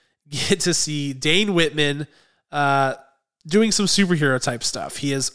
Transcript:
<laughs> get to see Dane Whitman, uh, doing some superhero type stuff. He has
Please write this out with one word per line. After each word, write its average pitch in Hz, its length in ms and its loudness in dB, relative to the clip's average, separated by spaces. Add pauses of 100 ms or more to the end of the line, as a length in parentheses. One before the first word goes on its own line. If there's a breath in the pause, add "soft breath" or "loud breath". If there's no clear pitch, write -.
<laughs> - 240 -20
get 147 320 -2
to 180 120 0
see 147 400 -4
Dane 165 400 0
Whitman, 147 540 0 (440 soft breath)
uh, 139 440 2 (500)
doing 208 260 2
some 208 140 0
superhero 156 560 2
type 120 220 -4
stuff. - 340 -6
He 139 140 -4
has 135 240 -4